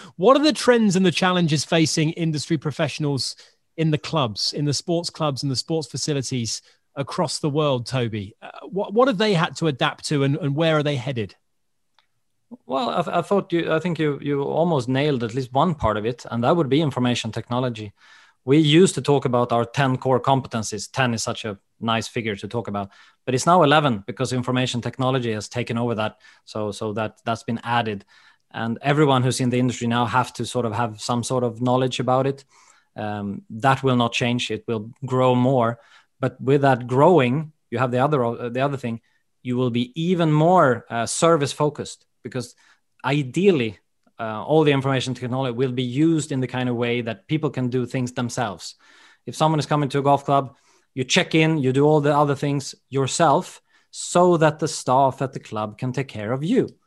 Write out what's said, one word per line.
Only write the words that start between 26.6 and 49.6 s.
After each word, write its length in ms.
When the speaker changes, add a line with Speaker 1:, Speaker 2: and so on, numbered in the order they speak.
Speaker 2:
so 220
that, 300
that's 180
been 200
added, 420
and 300
everyone 420
who's 180
in 100
the 80
industry 280
now 200
have 280
to 120
sort 180
of 80
have 280
some 220
sort 220
of 160
knowledge 400
about 260
it. 180
Um, 540
that 320
will 140
not 160
change. 380
It 160
will 240
grow 300
more, 440
but 220
with 220
that 240
growing, 640
you 80
have 120
the 80
other, 260
uh, 240
the 120
other 180
thing. 240
You 140
will 140
be 240
even 380
more, 580
uh, 160
service 460
focused 540
because 320
ideally, 760
uh, 260
all 200
the 80
information 420
technology 380
will 180
be 140
used 480
in 80
the 80
kind 200
of 60
way 280
that 260
people 220
can 180
do 180
things 260
themselves. 640
If 100
someone 240